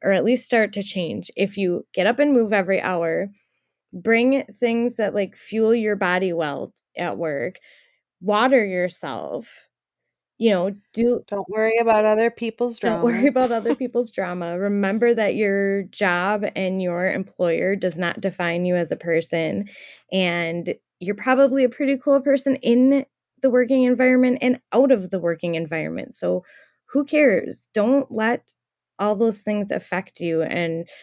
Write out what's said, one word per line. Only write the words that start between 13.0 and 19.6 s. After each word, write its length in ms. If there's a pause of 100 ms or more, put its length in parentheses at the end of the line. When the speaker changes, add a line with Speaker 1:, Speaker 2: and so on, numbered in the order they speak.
Speaker 1:
<laughs> 0
worry 240
Speaker 2:
drama. 20
<laughs> 0
Speaker 1:
about 240
other 220
people's 380
drama. 480
Remember 540
that 220
your 480
job 600 (100)
and 260
your 300
employer 640
does 220
not 240
define 440
you 100
as 160
a 40
person, 720 (440)